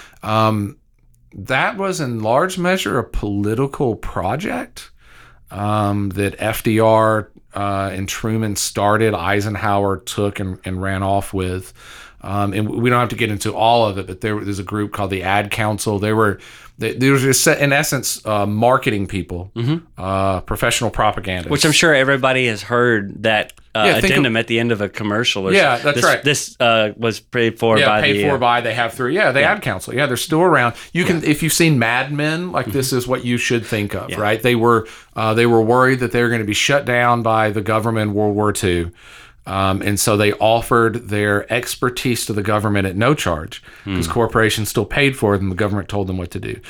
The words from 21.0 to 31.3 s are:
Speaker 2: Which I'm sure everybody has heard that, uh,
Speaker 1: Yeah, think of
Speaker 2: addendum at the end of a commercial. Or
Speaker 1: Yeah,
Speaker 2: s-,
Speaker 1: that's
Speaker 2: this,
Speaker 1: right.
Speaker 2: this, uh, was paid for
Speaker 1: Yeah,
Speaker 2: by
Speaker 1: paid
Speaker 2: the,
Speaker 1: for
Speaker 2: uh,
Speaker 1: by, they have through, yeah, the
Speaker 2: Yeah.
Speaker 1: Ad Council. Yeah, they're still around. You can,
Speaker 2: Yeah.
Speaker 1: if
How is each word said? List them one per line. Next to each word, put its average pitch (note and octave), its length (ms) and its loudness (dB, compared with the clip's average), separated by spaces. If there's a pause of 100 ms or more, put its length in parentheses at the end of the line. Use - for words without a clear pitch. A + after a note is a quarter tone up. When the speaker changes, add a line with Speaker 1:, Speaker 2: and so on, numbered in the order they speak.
Speaker 2:
Which D3 160 0
I'm D#3 60 4
sure D#3 240 4
everybody C3 540 2
has G#2+ 120 -4
heard A#2 640 0
that, G#2+ 300 2 (200)
uh, A2 140 2
Speaker 1:
Yeah, F#3 60 4
think - 140 2
of F#3+ 40 2
Speaker 2:
addendum C3+ 260 2
at A#2 120 0
the A2+ 100 0
end A#2 140 0
of G#2 80 0
a G2+ 80 -2
commercial. G#2 600 -2
Or F#2+ 40 2
Speaker 1:
Yeah, D3+ 220 4
Speaker 2:
s-, A#2 100 -4
Speaker 1:
that's C#3+ 100 0
Speaker 2:
this, A#2+ 100 2
Speaker 1:
right. C#3 200 2
Speaker 2:
this, - 340 -2
uh, A2+ 380 4
was A2+ 240 -2
paid A2+ 360 0
for A2+ 220 4
Speaker 1:
Yeah, G#2+ 80 4
Speaker 2:
by G#2+ 140 4
Speaker 1:
paid C#3+ 160 2
Speaker 2:
the, G2+ 120 2
Speaker 1:
for C#3+ 60 2
Speaker 2:
uh, C3 40 0
Speaker 1:
by, A#2+ 240 2
they A2+ 120 -4
have A#2 200 -2
through, B2+ 180 -2
yeah, F3+ 180 2
the B2+ 100 2
Speaker 2:
Yeah. D#3+ 120 4
Speaker 1:
Ad G#3 100 -4
Council. F#2+ 320 -6
Yeah, C#3 120 0
they're B2 100 -2
still D#3 260 0
around. C3+ 320 4 (180)
You E3+ 120 0
can, E3+ 160 2
Speaker 2:
Yeah. D#3 80 -2
Speaker 1:
if D3+ 160 0